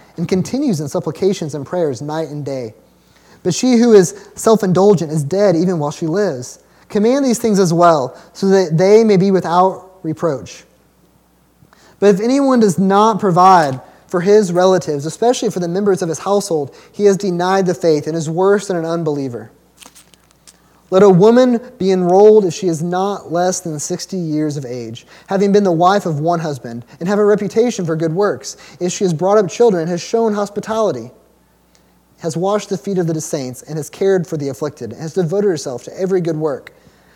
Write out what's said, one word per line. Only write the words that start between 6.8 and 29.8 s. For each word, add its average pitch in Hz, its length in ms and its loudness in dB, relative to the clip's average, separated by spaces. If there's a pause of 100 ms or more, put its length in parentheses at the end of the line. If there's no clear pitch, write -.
Command 247 380 0
these 233 140 0
things 214 180 0
as 180 160 2
well, 160 420 4 (180)
so 196 160 -4
that 185 280 2
they 202 260 6
may 208 140 4
be 196 140 2
without 180 720 0
reproach. 151 600 -6 (1300)
But 202 140 6
if 185 80 0
anyone 262 380 2
does 202 180 2
not 196 420 2
provide 180 640 4 (260)
for 175 120 -4
his 202 320 2
relatives, 170 540 0
especially 233 440 -2
for 180 120 -6
the 170 80 -4
members 190 320 -2
of 170 80 -4
his 156 100 -6
household, 180 560 -4 (160)
he 202 140 -4
has 196 100 6
denied 185 500 -2
the 175 80 0
faith 156 340 0
and 160 100 -4
is 156 120 -6
worse 196 380 0
than 185 80 -4
an 165 80 -4
unbeliever. 143 680 -6 (1400)
Let 185 120 4
a 208 80 8
woman 233 520 4 (160)
be 190 140 -2
enrolled 190 520 6
if 170 100 -2
she 190 140 -6
is 160 160 -2
not 185 480 -6
less 180 300 -2
than 156 180 -10
sixty 180 380 -8
years 151 400 -4
of 135 80 -10
age, 120 420 -12 (200)
having 196 260 0
been 208 100 4
the 185 80 2
wife 180 340 2
of 151 140 -4
one 165 220 -2
husband, 123 420 -10 (160)
and 170 80 -6
have 202 120 0
a 214 40 2
reputation 208 640 0
for 160 100 -2
good 160 160 -2
works. 180 460 -4 (240)
If 180 100 -2
she 196 140 -4
has 180 80 0
brought 185 240 0
up 196 120 2
children, 185 380 0